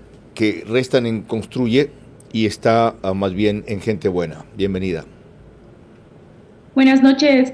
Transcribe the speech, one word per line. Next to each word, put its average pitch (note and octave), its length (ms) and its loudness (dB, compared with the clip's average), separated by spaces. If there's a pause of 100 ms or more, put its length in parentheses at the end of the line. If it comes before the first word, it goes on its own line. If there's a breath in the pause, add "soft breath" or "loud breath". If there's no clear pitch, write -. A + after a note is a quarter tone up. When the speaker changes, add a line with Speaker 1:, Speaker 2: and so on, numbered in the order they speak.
(360 loud breath)
Speaker 1:
que G#2+ 320 -2
restan B2 400 -2
en A2+ 160 -6
Construye A#2+ 640 -2 (420)
y A2 140 -2
está, A2+ 560 0
ah, F#2+ 140 -4
más G2 180 -4
bien G#2 320 -2
en G2+ 160 -8
Gente G#2+ 260 -4
Buena? F2 380 -6 (100)
Bienvenida. F#2 480 -4 (1700)
Speaker 2:
Buenas C4+ 260 6
noches, C4+ 520 4